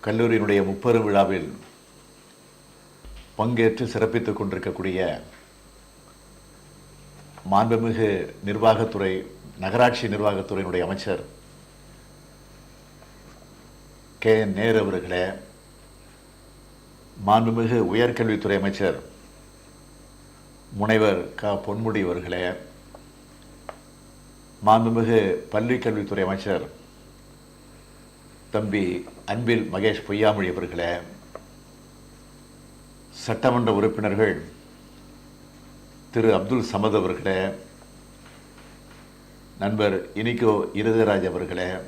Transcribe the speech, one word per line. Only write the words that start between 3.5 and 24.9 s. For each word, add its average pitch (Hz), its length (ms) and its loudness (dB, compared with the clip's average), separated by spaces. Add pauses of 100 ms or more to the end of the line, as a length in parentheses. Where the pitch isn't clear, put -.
சிறப்பித்துக் 110 460 -2
கொண்டிருக்கக்கூடிய 92 600 -4 (2500)
மாண்புமிகு 113 580 2 (380)
நிர்வாகத்துறை, 104 680 2 (500)
நகராட்சி 120 500 2
நிர்வாகத்துறையினுடைய 98 760 -2
அமைச்சர் 98 360 -6 (3000)
கே 110 220 6
என் 98 160 -2
நேரு 110 240 4
அவர்களே, 90 420 -2 (2000)
மாண்புமிகு 113 520 4 (160)
உயர்கல்வித்துறை 110 680 2
அமைச்சர் 95 360 -2 (1800)
முனைவர் 104 420 4 (200)
க 104 240 -2
பொன்முடி 107 420 -2
அவர்களே, 87 380 -4 (2250)
மாண்புமிகு 113 520 4 (320)